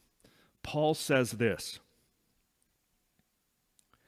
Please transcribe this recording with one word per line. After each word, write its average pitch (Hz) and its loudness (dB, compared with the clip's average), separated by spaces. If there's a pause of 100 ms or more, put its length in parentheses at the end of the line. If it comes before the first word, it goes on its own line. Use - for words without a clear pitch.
(640)
Paul 151 0
says 131 2
this, 107 -2 (2250)